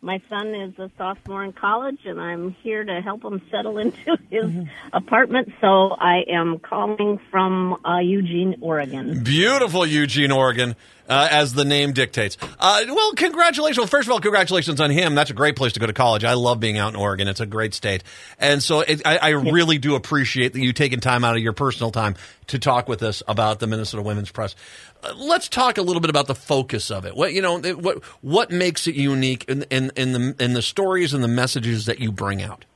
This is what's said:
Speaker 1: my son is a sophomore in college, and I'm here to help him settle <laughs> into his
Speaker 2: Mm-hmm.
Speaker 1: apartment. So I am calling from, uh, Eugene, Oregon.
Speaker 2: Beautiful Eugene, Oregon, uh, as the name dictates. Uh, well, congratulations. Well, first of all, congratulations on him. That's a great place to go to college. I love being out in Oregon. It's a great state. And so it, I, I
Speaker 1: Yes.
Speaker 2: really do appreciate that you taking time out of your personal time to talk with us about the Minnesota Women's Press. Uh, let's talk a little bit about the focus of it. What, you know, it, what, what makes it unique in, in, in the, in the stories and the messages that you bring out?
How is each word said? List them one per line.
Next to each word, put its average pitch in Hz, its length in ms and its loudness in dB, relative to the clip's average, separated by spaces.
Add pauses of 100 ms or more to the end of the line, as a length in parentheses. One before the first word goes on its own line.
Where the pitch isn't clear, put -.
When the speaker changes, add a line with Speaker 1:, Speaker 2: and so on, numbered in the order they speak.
Speaker 1:
my 190 280 -6
son 214 240 -6
is 196 240 -10
a 190 200 -12
sophomore 196 460 -8
in 196 80 -10
college, 240 540 -4
and 170 160 -10
I'm 170 300 -6 (100)
here 214 220 -6
to 185 180 -6
help 208 220 -8
him 202 260 -8
settle 214 280 -6
<laughs> 214 60 -4
into 311 340 -2 (120)
his 220 160 -2
Speaker 2:
Mm-hmm. 170 180 -4 (300)
Speaker 1:
apartment. 240 580 2 (100)
So 190 280 6 (100)
I 175 300 4
am 165 300 0
calling 208 600 -2 (120)
from, 185 520 0
uh, 175 180 2
Eugene, 180 600 0
Oregon. 139 640 -4
Speaker 2:
Beautiful 180 600 2
Eugene, 147 460 2
Oregon, 123 440 2 (340)
uh, 139 220 4
as 147 220 4
the 143 120 2
name 143 260 2
dictates. 120 460 -2 (220)
Uh, 208 280 4
well, 427 260 0
congratulations. 311 680 2
Well, 220 80 0
first 285 200 2
of 247 40 2
all, 226 80 2
congratulations 175 600 0
on 151 120 4
him. 156 240 2
That's 147 160 2
a - 20 -8
great 143 220 2
place 123 180 0
to 104 60 -6
go 110 80 0
to 107 60 -2
college. 113 300 4
I 117 100 2
love 123 260 2
being 107 180 0
out 104 160 0
in - 20 -8
Oregon. 101 320 0
It's 98 120 -4
a 113 80 -4
great 110 260 -4
state. 95 300 -4 (340)
And 143 240 2
so 151 200 2
it, 151 240 0
I, 156 120 4
I 151 120 2
Speaker 1:
Yes. 151 220 2
Speaker 2:
really 165 280 4
do 143 160 0
appreciate 127 580 0
that 127 60 -6
you 127 120 2
taking 127 280 0
time 123 260 2
out 117 100 2
of 113 60 0
your 113 120 0
personal 123 380 -2
time 104 240 -2 (320)
to 135 120 -4
talk 123 280 2
with 113 140 -4
us 110 260 -4
about 107 320 0
the 117 60 -4
Minnesota 110 380 -4
Women's 104 260 -4
Press. 107 260 -8 (480)
Uh, - 140 -8
let's 320 320 -2
talk 247 300 2
a - 20 0
little 175 200 0
bit 165 100 0
about 147 160 2
the 135 80 -2
focus 127 560 -2
of 98 140 -6
it. 95 100 -10
What, 156 180 0
you 190 80 0
know, 180 160 0
it, 170 220 -4
what, 175 240 -2 (180)
what 190 300 2
makes 175 340 0
it 165 80 -2
unique 135 540 0
in, 139 240 -2
in, 131 240 0
in 131 180 0
the, 127 260 0
in 123 140 2
the 120 80 0
stories 185 540 0
and 135 80 0
the 117 40 2
messages 117 600 0
that 117 120 -2
you 113 120 -4
bring 98 320 -4
out? 101 220 -12 (100)